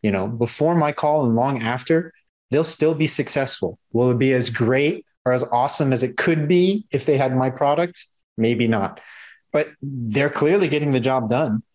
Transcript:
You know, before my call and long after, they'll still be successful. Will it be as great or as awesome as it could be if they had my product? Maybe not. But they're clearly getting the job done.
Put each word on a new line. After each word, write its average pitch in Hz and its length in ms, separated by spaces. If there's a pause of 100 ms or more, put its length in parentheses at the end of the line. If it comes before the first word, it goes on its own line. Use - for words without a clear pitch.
You 107 100
know, 95 160
before 120 480
my 151 160
call 147 340
and 113 100
long 127 260
after, 143 520 (380)
they'll 147 120
still 156 300
be 156 140
successful. 127 720 (120)
Will 123 200
it 120 80
be 131 140
as 123 160
great 131 560 (200)
or 127 60
as 127 120
awesome 131 500
as 120 100
it 123 140
could 156 300
be 185 440
if 135 140
they 143 120
had 131 180
my 131 140
product? 147 560 (320)
Maybe 117 300
not. 101 340 (520)
But 151 160 (120)
they're 139 480
clearly 165 380
getting 147 240
the 131 80
job 123 300
done. 117 340 (120)